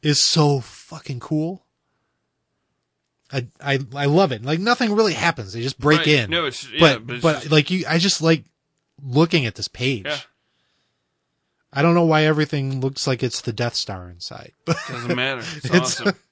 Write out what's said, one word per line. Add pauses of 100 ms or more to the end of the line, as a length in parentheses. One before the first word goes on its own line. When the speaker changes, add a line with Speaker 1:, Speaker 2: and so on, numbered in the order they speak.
Speaker 1:
is
so
fucking
cool. (1700)
I, (140)
I, (160)
I
love
it.
Like,
nothing
really
happens.
They
just
break
Speaker 2:
Right.
Speaker 1:
in.
Speaker 2:
No,
it's,
yeah,
Speaker 1:
But,
Speaker 2:
but
it's
Speaker 1:
but,
Speaker 2:
just
Speaker 1:
like,
you,
I
just
like (580)
looking
at
this
page.
Speaker 2:
Yeah. (1500)
Speaker 1:
I
don't
know
why
everything
looks
like
it's
the
Death
Star
inside.
<laughs>
But (140)
Speaker 2:
Doesn't
matter.
It's
Speaker 1:
it's,
Speaker 2:
awesome. (160)